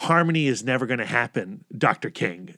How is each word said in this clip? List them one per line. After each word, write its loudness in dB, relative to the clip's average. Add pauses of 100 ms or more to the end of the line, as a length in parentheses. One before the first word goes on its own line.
"Harmony 4
is 0
never 0
gonna -2
happen, -2 (120)
Doctor 0
King. -6